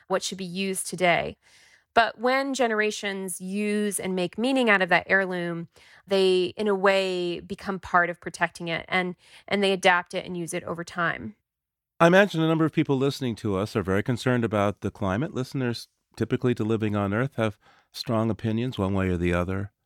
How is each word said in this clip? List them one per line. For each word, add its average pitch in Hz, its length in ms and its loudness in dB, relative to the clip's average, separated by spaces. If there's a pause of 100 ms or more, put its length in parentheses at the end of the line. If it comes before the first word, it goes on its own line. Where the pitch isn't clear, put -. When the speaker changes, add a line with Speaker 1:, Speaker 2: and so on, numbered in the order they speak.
Speaker 1:
what 185 160 0
should 185 140 -8
be 190 80 -10
used 190 420 -4
today. 170 480 0 (580)
But 226 260 2
when 269 340 0
generations 214 880 -2
use 208 580 -2
and 185 160 -4
make 180 220 -4
meaning 247 320 2
out 196 120 4
of 180 60 2
that 175 220 2
heirloom, 175 580 -2 (400)
they, 190 480 2
in 214 140 -2
a 196 60 2
way, 185 680 0
become 190 380 -8
part 175 300 2
of 170 120 -10
protecting 170 480 -6
it, 165 180 -6
and, 180 280 -2 (300)
and 202 160 0
they 196 120 4
adapt 185 400 2
it 185 120 -6
and 175 120 -8
use 170 160 -6
it 175 100 -6
over 170 220 -8
time. 175 500 -6 (640)
Speaker 2:
I 170 80 8
imagine 185 340 6
a 160 60 4
number 160 160 4
of 151 80 2
people 143 260 2
listening 131 400 0
to 101 200 -2
us 104 180 -2
are 104 80 2
very 95 200 2
concerned 123 420 0
about 101 340 0
the 98 120 -4
climate. 101 420 -2
Listeners 127 560 -4 (260)
typically 120 400 0
to 110 80 -2
Living 107 320 0
on 101 180 0
Earth 127 220 -2
have 110 220 -2 (340)
strong 113 380 -2
opinions 113 480 -2
one 98 160 0
way 95 160 2
or 90 80 0
the 87 160 2
other 92 380 -2 (140)